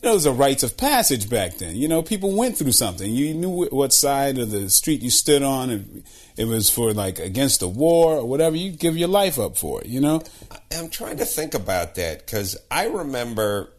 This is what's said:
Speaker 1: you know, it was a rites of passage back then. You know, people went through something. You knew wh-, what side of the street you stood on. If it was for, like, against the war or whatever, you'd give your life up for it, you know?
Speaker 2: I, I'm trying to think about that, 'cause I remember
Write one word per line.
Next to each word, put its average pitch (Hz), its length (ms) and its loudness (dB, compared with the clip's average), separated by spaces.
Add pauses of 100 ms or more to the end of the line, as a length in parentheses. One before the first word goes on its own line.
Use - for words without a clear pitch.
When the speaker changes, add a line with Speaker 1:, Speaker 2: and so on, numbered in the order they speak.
Speaker 1:
you 247 60 4
know, - 20 6
it - 20 6
was 165 120 4
a 139 60 4
rites 139 300 4
of - 140 -2
passage 220 540 2
back 110 260 0
then. 85 200 -8
You 139 120 0
know, 160 140 2
people 196 340 -2
went 240 220 0
through 135 140 2
something. 95 380 0
You 143 240 0
knew 175 300 -2
wh-, - 80 -6
what 135 200 2
side 139 460 2
of 117 120 -2
the 101 180 -4
street 135 340 2
you 123 80 -2
stood 143 320 4
on. 131 280 -2
If 107 100 -4 (560)
it 110 80 -2
was 113 240 0
for, 117 240 0
like, 98 260 -2
against 101 420 0
the 92 80 -2
war 160 480 4
or 127 100 -2
whatever, 156 280 2
you'd 170 240 -6
give 165 200 0
your 170 100 0
life 196 300 2
up 101 180 -2
for 69 240 -4
it, - 60 -12
you 123 140 -4
know? 151 200 2 (300)
Speaker 2:
I, - 80 -18 (180)
I'm 165 140 -8
trying - 280 -10
to - 60 0
think - 300 -6
about 90 400 -2
that, 82 320 -6
'cause 104 300 -4 (140)
I 165 160 0
remember 120 920 -2